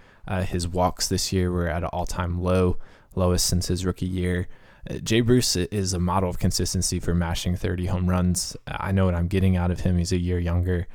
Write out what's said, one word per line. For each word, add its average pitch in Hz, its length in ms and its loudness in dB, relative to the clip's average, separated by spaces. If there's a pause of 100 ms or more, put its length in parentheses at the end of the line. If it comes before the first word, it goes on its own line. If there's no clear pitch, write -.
(260)
Uh, 92 160 -4
his 87 240 -2
walks 90 420 0
this - 240 -2
year 90 200 0
were 87 160 0
at 85 160 -4
an - 80 -4
all-time 87 500 -4
low, 90 360 2 (360)
lowest 90 320 2
since 87 220 0
his 90 160 -2
rookie 92 220 -2
year. 90 420 -2 (400)
Uh, - 100 -8
Jay 117 220 2
Bruce 120 360 4
i-, 90 140 0
is 98 220 -2
a 90 60 -2
model 90 320 2
of - 80 -4
consistency 92 640 0
for 87 140 0
mashing 87 420 0
thirty 90 300 -2
home 90 220 0
runs. 90 480 0 (100)
I - 260 -6
know 95 120 4
what 90 100 4
I'm 85 140 0
getting 92 280 4
out 90 140 2
of 87 100 -2
him. 90 180 2
He's 85 140 0
a 92 60 2
year 87 200 0
younger. 87 560 0